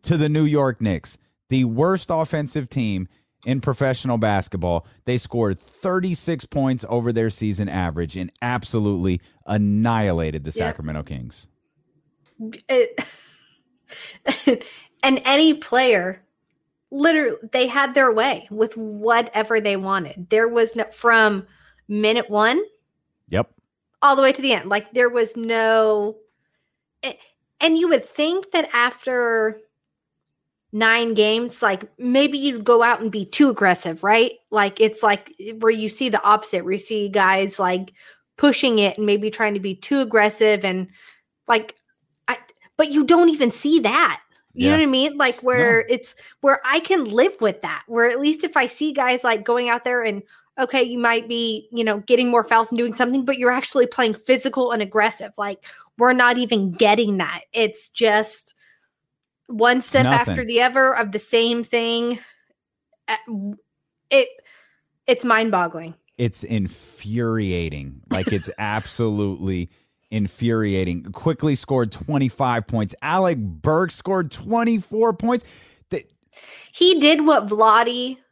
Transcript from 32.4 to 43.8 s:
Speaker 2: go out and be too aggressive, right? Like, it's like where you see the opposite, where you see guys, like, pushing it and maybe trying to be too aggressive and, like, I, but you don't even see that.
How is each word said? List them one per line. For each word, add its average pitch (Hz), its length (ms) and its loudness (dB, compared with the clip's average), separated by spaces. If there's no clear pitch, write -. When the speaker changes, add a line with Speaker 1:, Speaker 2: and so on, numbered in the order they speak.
Speaker 2:
go 233 180 6
out 233 160 2
and 220 100 -4
be 196 160 -6
too 277 240 4
aggressive, 180 540 0
right? 226 300 4
Like, 202 300 0
it's 220 200 0
like 202 320 0
where 226 120 4
you 220 160 -2
see 247 220 -2
the 214 140 0
opposite, 208 420 2
where 185 80 -2
you 208 40 -4
see 208 300 -6
guys, 190 500 2
like, 185 360 -2
pushing 254 440 2
it 202 180 0
and 214 80 -2
maybe 208 260 0
trying 214 220 -2
to 202 80 -4
be 190 140 -6
too 277 260 -2
aggressive 214 640 2
and, 185 240 -4
like, 220 280 0
I, - 100 -6
but 302 160 2
you 285 140 4
don't 339 240 6
even 294 220 2
see 302 280 2
that. 240 420 0